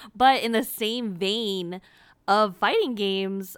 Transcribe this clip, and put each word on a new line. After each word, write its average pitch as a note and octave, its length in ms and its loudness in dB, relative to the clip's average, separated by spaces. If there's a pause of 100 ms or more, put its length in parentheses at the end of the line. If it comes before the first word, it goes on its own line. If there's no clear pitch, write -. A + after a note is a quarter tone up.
(160)
But B3+ 260 4
in A3+ 100 -2
the A3 120 2
same A3+ 500 -4
vein F#3+ 680 -4 (480)
of G3+ 300 2
fighting B3+ 380 2
games, F#3+ 640 -4